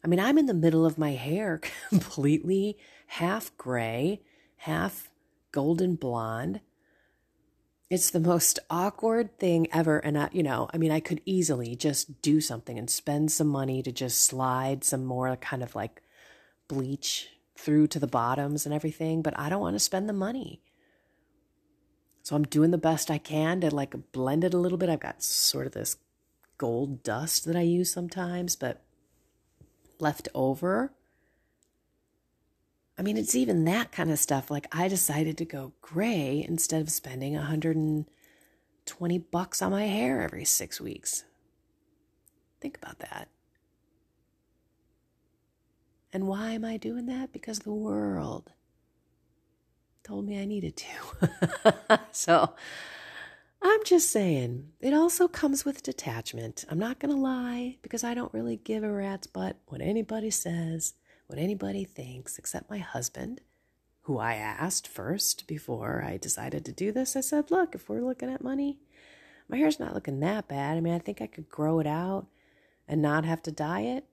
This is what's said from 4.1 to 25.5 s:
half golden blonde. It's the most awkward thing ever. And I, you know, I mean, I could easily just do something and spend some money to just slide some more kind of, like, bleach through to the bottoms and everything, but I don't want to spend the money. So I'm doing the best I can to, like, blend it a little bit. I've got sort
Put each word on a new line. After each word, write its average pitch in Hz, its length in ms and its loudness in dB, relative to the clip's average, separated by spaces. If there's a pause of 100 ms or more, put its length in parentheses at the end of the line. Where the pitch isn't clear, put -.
half 165 540 -4 (420)
golden 165 440 2
blonde. 120 680 -4 (1300)
It's 185 200 2
the 175 100 2
most 170 380 4 (120)
awkward 208 680 0
thing 170 320 4
ever. 156 280 4
And 151 180 0
I, 147 160 2
you 180 100 0
know, 127 300 0
I 170 60 -4
mean, 160 140 4
I 156 80 2
could 156 260 -4
easily 143 500 0
just 139 460 -2
do 151 180 6
something 120 380 -6
and 110 100 -6
spend 147 440 0
some 151 160 2
money 135 340 0
to 127 100 -4
just 123 300 0
slide 131 600 0
some 131 200 0
more 127 320 0
kind 127 260 -6
of, 120 120 -10
like, 110 260 -8 (680)
bleach - 600 -4 (280)
through 151 320 6
to 165 100 -2
the 143 80 2
bottoms 139 580 2
and 147 100 -2
everything, 160 480 0
but 156 160 0
I 143 120 -2
don't 196 100 0
want 202 140 0
to 202 60 0
spend 196 280 0
the 214 60 -2
money. 214 480 -4 (1700)
So 143 60 2
I'm 151 80 4
doing 151 260 6
the 175 80 4
best 160 320 0
I 151 80 0
can 156 420 0
to, 151 140 2
like, 143 380 -6
blend 135 320 2
it 180 100 2
a - 20 4
little 175 220 2
bit. 180 100 2
I've 160 120 0
got - 200 -10
sort - 460 0